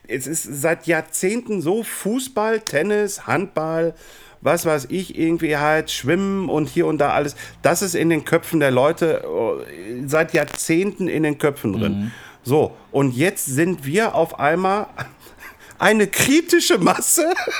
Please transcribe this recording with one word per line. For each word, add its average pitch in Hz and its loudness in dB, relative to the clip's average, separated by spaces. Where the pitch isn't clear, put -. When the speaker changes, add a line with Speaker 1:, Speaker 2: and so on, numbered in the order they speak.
Speaker 1:
Es 131 -6
ist 156 -6
seit 151 -4
Jahrzehnten 190 -2
so: 190 0
Fußball, 220 -2
Tennis, 202 -2
Handball, 165 -2
was 165 0
weiß 151 0
ich, 180 -6
irgendwie 165 0
halt 156 2
Schwimmen 190 -2
und 151 0
hier 165 0
und 156 0
da 143 2
alles. 147 -2
Das 165 2
ist 180 -2
in 160 2
den 156 0
Köpfen 165 0
der 143 4
Leute, 151 2
äh, 90 -4
seit 156 0
Jahrzehnten 170 0
in 156 0
den 147 0
Köpfen 139 0
drin. - 0
Speaker 2:
Mhm. 101 -4
Speaker 1:
So, 139 2
und 135 2
jetzt 156 0
sind 147 -2
wir 202 0
auf - 0
einmal 185 0
<laughs> - -20
eine 208 6
kritische 330 2
Masse - 2